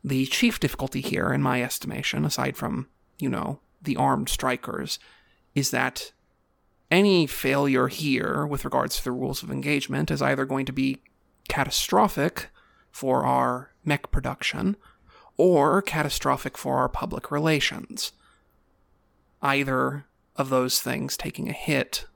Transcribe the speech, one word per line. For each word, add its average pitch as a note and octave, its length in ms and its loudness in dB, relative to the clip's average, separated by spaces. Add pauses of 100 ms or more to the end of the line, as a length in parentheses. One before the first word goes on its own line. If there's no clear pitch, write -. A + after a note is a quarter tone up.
The C3 240 0
chief - 320 2
difficulty - 420 -2
here, - 320 -2
in C#3 80 0
my C3 200 2
estimation, - 640 -4
aside C3+ 300 -2
from, - 320 -6 (320)
you C#3 100 -2
know, - 300 -4 (220)
the - 160 -2
armed C3+ 320 0
strikers, - 680 -4 (580)
is C#3 160 0
that B2+ 400 -2 (800)
any F3+ 360 6
failure C3+ 600 2
here C#3 580 0
with C#3+ 200 -4
regards C3 320 0
to - 60 -4
the B2+ 80 -2
rules C3 320 -4
of - 80 -10
engagement C#3 580 -2
is C#3+ 120 0
either C3+ 240 0
going C3+ 200 -2
to C3 80 -6
be C3+ 280 0 (460)
catastrophic - 1000 0 (420)
for C3 340 0
our B2+ 460 0 (140)
mech C#3+ 260 -2
production C#3+ 640 -2 (640)
or E3+ 440 6
catastrophic C#3+ 760 -2
for C3+ 200 -2
our B2+ 120 2
public - 420 -6
relations. - 800 -2 (1300)
Either C#3 640 0 (300)
of C3+ 140 -2
those B2+ 300 2
things B2+ 380 -4
taking - 320 -6
a - 40 -4
hit - 520 -2 (100)